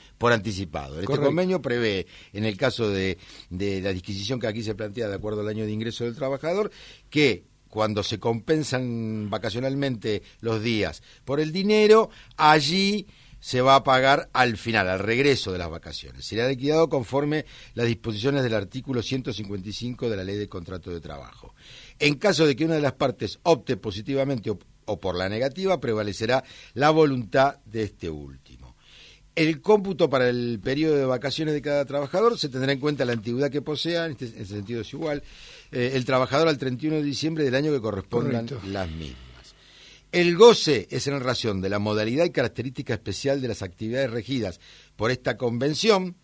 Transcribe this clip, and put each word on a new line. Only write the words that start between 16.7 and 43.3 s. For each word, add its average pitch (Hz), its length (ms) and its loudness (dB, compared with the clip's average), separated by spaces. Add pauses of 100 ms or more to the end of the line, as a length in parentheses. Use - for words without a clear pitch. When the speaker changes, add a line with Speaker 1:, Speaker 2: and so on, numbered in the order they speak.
Speaker 1:
conforme 143 560 -2 (300)
las 120 140 0
disposiciones 117 560 -2
del 110 100 0
artículo 120 480 -4
ciento 131 320 -4
cincuenta 101 340 -10
y 101 40 -8
cinco 120 360 -6
de 107 80 -2
la 95 80 -6
Ley 98 140 -6
de 104 100 -6
Contrato 90 440 -12
de 85 80 -10
Trabajo. 71 540 -16 (440)
En 147 160 2
caso 160 320 2
de 139 100 4
que 156 80 -2
una 160 120 0
de 151 40 0
las 139 140 0
partes - 480 -4
opte 135 340 2
positivamente 117 720 -4
o, 92 80 -4 (280)
o 104 140 -4
por 90 160 -2
la 92 120 -2
negativa, 139 520 -2
prevalecerá 110 640 -2 (300)
la 143 160 4
voluntad 139 680 2 (100)
de 110 160 -6
este 98 260 -8
último. 67 680 -14 (580)
El 156 260 0
cómputo 185 480 2
para 127 220 2
el 120 320 -2
periodo 147 340 0
de 135 80 2
vacaciones 139 500 -2
de 147 60 -2
cada 143 240 0
trabajador 147 540 0
se 151 100 -2
tendrá 131 240 0
en 135 60 -2
cuenta 143 260 -2
la 120 100 0
antigüedad 120 360 -2
que 143 120 -4
posea, 165 440 -4
en 156 60 -8
este, 127 140 -12
en 117 100 -14
ese 104 180 -12
sentido 107 280 -6
es - 120 -16
igual, 147 280 -6 (500)
eh, 127 220 0
el 127 120 0
trabajador 135 420 2
al 151 80 2
treinta 127 300 -4
y - 20 -2
uno 156 100 0
de 151 40 0
diciembre 151 420 -2
del 127 120 2
año 151 160 0
que 135 80 0
correspondan 117 640 -2
Speaker 2:
Correcto. 104 240 -10
Speaker 1:
las 95 180 -4
mismas. 76 300 -10 (960)
El 175 240 2
goce 165 560 8
es 139 160 -4
en 139 100 0
relación 117 420 -2
de 95 80 -2
la 101 120 0
modalidad 107 440 0
y 190 60 0
característica 127 640 -4
especial 135 480 -2